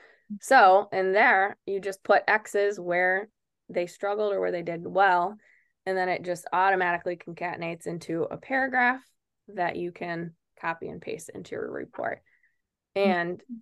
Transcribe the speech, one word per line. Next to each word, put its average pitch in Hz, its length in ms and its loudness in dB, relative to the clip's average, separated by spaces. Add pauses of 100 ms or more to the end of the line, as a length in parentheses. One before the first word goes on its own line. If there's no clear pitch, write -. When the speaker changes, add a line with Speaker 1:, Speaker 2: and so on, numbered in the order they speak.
(400)
Speaker 1:
So 208 520 8
in 190 200 0
there, 208 520 4
you 196 160 -4
just 190 240 -8
put - 240 6
X's 202 500 0
where 185 500 0 (420)
they 175 160 -2
struggled 202 480 -4
or 190 60 -2
where 180 120 -2
they 175 100 -6
did 170 240 -8
well, 180 500 2 (500)
and 190 100 -4
then 185 120 0
it 180 160 -4
just 175 280 -8
automatically 180 640 0
concatenates 170 680 -10
into 165 380 -6
a - 120 -6
paragraph 262 640 -2 (540)
that 175 220 -4
you 175 160 -6
can 170 420 -8 (260)
copy 165 280 -6
and - 120 -12
paste - 300 -12
into - 220 -14
your - 180 -8
report. - 500 -8 (720)
And, 180 440 0
Speaker 2:
Mm-hmm. - 220 -16